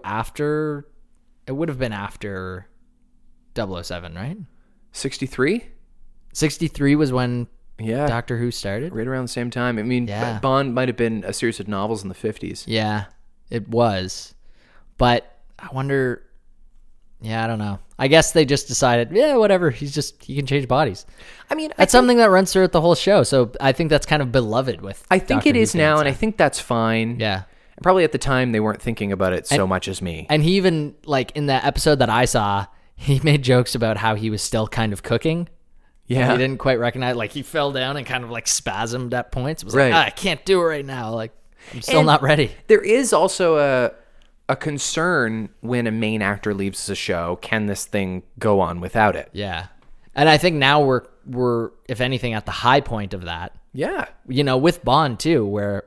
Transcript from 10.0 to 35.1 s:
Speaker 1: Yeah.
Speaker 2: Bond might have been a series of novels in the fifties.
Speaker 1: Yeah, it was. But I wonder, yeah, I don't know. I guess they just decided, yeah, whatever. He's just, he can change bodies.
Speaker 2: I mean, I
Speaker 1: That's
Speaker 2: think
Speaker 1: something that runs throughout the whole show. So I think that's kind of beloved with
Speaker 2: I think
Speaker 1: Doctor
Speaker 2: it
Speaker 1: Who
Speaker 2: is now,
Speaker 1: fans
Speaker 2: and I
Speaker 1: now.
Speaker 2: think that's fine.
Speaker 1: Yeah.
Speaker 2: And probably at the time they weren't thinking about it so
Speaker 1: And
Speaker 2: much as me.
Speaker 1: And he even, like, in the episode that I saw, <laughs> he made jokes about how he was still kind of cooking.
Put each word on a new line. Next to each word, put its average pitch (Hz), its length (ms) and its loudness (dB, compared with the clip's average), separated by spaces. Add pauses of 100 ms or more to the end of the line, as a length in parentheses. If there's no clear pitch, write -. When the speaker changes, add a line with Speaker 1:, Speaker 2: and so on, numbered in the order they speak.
Speaker 1:
Yeah. 110 340 -4
Speaker 2:
Bond 135 340 0
might 127 140 0
have 113 80 -4
been 113 300 -2
a 101 60 -6
series 113 280 -4
of 98 80 -12
novels 104 340 -4
in 98 60 -10
the 92 60 -10
fifties. 92 520 -8
Speaker 1:
Yeah, 107 380 -2 (460)
it 113 180 -6
was. 107 680 -2 (640)
But 120 380 2 (220)
I - 140 -16
wonder, 135 500 -2 (960)
yeah, 110 220 -4
I 113 40 -2
don't 113 120 -4
know. 104 200 -4 (200)
I 135 100 0
guess 156 240 6
they 160 120 6
just 135 240 0
decided, 120 440 2
yeah, 269 240 4
whatever. 190 340 4
He's 143 240 -6
just, - 280 -6
he 131 140 -12
can 143 100 -4
change 135 220 0
bodies. 127 360 0 (460)
Speaker 2:
I 285 40 -2
mean, 311 180 -4
I - 60 -14
Speaker 1:
That's - 140 4
Speaker 2:
think 247 60 8
Speaker 1:
something 247 200 6
that 220 120 8
runs 185 220 6
throughout 185 200 4
the 170 80 4
whole 165 140 6
show. 196 300 4
So 127 360 2
I 135 120 4
think 160 180 -2
that's 147 160 2
kind 151 160 2
of 123 100 -4
beloved 120 480 0
with 98 300 -12
Speaker 2:
I 190 80 4
think - 100 -2 (120)
Speaker 1:
Doctor - 100 4
Speaker 2:
it 254 60 4
Speaker 1:
Who 226 60 6
Speaker 2:
is 214 120 0
now, 156 220 4
Speaker 1:
fans 151 40 4
Speaker 2:
and 147 80 2
I 135 40 2
Speaker 1:
now. 131 40 -8
Speaker 2:
think 220 220 -2
that's 151 220 2
fine. 113 600 0
Speaker 1:
Yeah. 98 220 -2 (340)
Speaker 2:
And - 60 -16
probably 185 220 4
at 151 80 2
the 135 60 0
time 127 340 0
they 110 80 2
weren't 107 200 -2
thinking 110 320 -4
about 95 220 0
it 85 120 -6
so 139 160 2
Speaker 1:
And 95 60 2
Speaker 2:
much 92 200 -2
as 95 120 -6
me. 80 300 -8
Speaker 1:
And 151 120 2
he 170 140 4
even, 165 380 0 (100)
like, 135 280 -2
in 147 140 -4
the 131 180 0
episode 147 340 2
that 120 120 2
I 120 160 2
saw, 101 400 0 (160)
<laughs> - 140 -20
he 139 260 0
made 147 200 4
jokes 123 320 2
about 110 240 0
how 110 160 0
he 110 160 -4
was 107 120 -4
still 110 240 -2
kind 110 280 -2
of - 80 -10
cooking. 160 460 -2 (580)